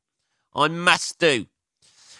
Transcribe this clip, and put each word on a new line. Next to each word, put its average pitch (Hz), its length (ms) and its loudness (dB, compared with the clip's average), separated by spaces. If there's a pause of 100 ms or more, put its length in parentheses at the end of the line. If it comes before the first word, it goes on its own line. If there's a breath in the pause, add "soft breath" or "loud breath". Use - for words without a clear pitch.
(540)
I 147 140 0
must 170 500 -2
do. 139 280 0 (720 soft breath)